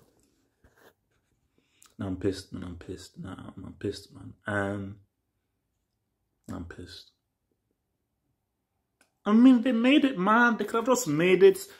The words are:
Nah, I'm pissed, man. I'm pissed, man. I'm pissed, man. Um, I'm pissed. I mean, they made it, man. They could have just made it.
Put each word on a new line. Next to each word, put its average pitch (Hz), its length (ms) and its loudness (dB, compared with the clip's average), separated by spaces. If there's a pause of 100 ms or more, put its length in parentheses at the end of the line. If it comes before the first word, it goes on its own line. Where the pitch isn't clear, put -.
(2000)
Nah, 107 80 -8
I'm 92 100 -6
pissed, - 360 -6
man. 92 120 -12
I'm 87 120 -14
pissed, - 420 -18
man. 92 380 -14
I'm 90 220 -16
pissed, - 340 -10
man. - 200 -20 (140)
Um, 101 500 -6 (1600)
I'm 90 120 -12
pissed. - 480 -20 (2000)
I 202 80 -2
mean, 240 300 6
they 254 100 -2
made 254 320 2
it, 262 140 -2
man. 220 380 2
They 214 80 -4
could 233 140 -4
have 226 80 -4
just 247 200 0
made 180 360 2
it. 190 160 8 (220)